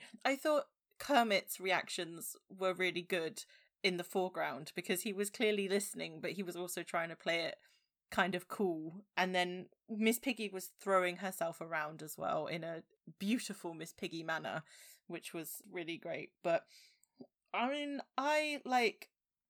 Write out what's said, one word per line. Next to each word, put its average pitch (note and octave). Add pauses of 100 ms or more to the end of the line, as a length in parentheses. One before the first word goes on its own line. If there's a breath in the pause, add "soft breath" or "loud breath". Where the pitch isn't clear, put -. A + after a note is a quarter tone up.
(240 loud breath)
I C4+
thought D4 (340)
Kermit's A#3
reactions E3+ (140)
were F#3+
really F3
good E3+ (380 soft breath)
in F3+
the F3
foreground D#3
because -
he G#3+
was G3+
clearly G#3+
listening, E3
but D#3
he F#3+
was F3
also F3
trying E3+
to D#3+
play E3+
it D#3+ (580)
kind F#3+
of F3+
cool. E3+ (140)
And F#3
then F3+ (240)
Miss A3
Piggy A3+
was F#3+
throwing F3+
herself F3
around D#3+
as D#3
well D#3
in E3
a E3 (360)
beautiful G3
Miss D#3+
Piggy E3
manner, D#3 (440 soft breath)
which E3+
was D#3+
really E3+
great. D#3 (140)
But, A#3 (880 soft breath)
I A#3+
mean, C#4+ (180)
I, D4+
like, B3 (400)